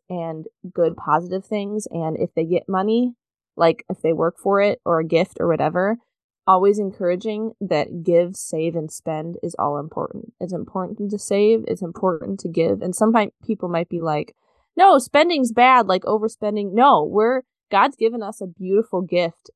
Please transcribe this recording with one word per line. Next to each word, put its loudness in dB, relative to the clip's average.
and -8
good 0
positive -2
things. -6
And -4
if -4
they -2
get 0
money, 0
like, 2
if -10
they 0
work -2
for 2
it 0
or 0
a -2
gift 0
or 0
whatever, 0
always 4
encouraging -4
that -4
give, 2
save, -4
and -6
spend -8
is -8
all -2
important. -10
It's -8
important -8
to -6
save. 2
It's -4
important -4
to -6
give. 0
And -6
some 2
people -4
might -4
be -6
like, -4
"No, 8
spending's 2
bad, 6
like, 0
overspending." -4
No, 6
we're, 0
God's 2
given -2
us -12
a -10
beautiful -2
gift. -2